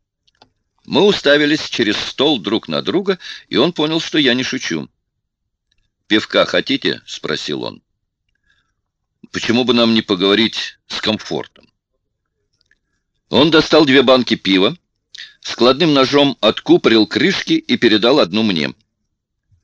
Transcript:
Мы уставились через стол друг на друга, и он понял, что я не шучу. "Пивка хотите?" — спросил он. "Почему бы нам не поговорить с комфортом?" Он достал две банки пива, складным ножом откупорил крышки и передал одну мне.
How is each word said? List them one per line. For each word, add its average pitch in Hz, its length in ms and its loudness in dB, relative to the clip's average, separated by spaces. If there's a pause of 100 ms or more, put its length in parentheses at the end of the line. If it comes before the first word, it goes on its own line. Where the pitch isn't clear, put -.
(840)
Мы 117 160 0
уставились 147 720 0
через 104 260 -2
стол 143 420 -2
друг 101 300 -4
на 71 140 -4
друга, 180 360 -2 (300)
и - 80 -6
он 147 160 0
понял, 160 260 -4
что 160 200 -4
я 127 160 2
не 127 80 -2
шучу. 82 480 -8 (1160)
"Пивка 101 380 0
хотите?" — 90 640 -4
спросил - 560 -10
он. 57 200 -14 (1500)
"Почему 117 320 -2
бы 120 80 0
нам 117 220 2
не 110 80 0
поговорить 101 840 -2
с - 140 -10
комфортом?" - 680 -8 (1600)
Он 131 200 2
достал 160 360 4
две 131 160 4
банки 123 340 2
пива, 95 400 0 (640)
складным 139 540 0
ножом 139 480 2
откупорил 113 640 2
крышки 160 480 -2
и 123 240 -2
передал 117 420 2
одну 101 220 0
мне. 80 320 -2 (880)